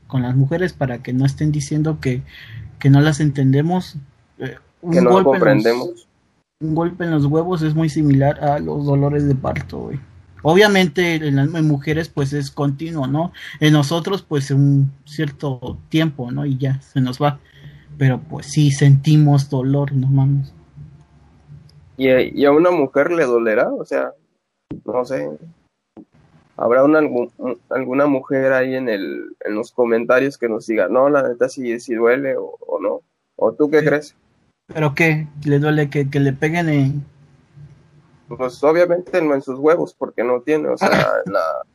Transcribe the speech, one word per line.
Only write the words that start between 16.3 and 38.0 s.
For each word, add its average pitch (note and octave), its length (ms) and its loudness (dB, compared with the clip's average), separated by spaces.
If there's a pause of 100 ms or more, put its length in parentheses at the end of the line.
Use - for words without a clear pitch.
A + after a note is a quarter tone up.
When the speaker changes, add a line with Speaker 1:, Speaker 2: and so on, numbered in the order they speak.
Speaker 1:
¿no? C#3+ 120 -6
Y C3+ 140 -4
ya, C3+ 240 -2
se - 180 -4
nos B2 220 -2
va. C#3+ 160 0 (600)
Pero B2+ 220 2
pues - 260 -14
sí D3 260 2
sentimos C#3+ 760 4
dolor, C#3 440 0
no C3+ 160 0
mames. C#3 440 0 (1400)
Speaker 2:
¿Y C3 120 0
a, B2+ 120 4
y - 240 0
a C#3+ 80 6
una E3+ 200 6
mujer D3 400 0
le E3 120 2
dolerá? A#2+ 480 0
O A#3 140 -8
sea, C3+ 260 -4 (720)
no B2 200 -4
sé. C3 260 -6 (1300)
¿Habrá B2 280 4
una, D#3 140 4
algún, B2 320 -2 (400)
alguna C3 360 -2
mujer C3+ 460 0
ahí C3 240 0
en C3 120 -4
el, D2 460 -6 (100)
en G#2 100 -6
los G#2+ 180 -6
comentarios B2 680 0
que A#2+ 100 -4
nos A2 180 -6
diga, G#2 220 0
"No, B2+ 200 2
la C#3+ 180 2
neta B2 220 -2
sí, A#2+ 320 -6
sí B2 140 -6
duele", B2+ 420 0
o, - 200 -10 (100)
o E2+ 140 -6
no? G2 200 -4 (360)
¿O A2 160 0
tú D3 180 0
qué D3+ 100 4
Speaker 1:
Sí. D3+ 60 0
Speaker 2:
crees? D3+ 280 -2 (520)
Speaker 1:
¿Pero D3+ 280 -2
qué? D#3 320 0 (180)
¿Le C#3+ 140 2
duele D3+ 320 0
que, C#3+ 200 -2
que C#3+ 100 0
le C#3 140 2
peguen D#3+ 340 -2
en? C#3 360 0 (1200)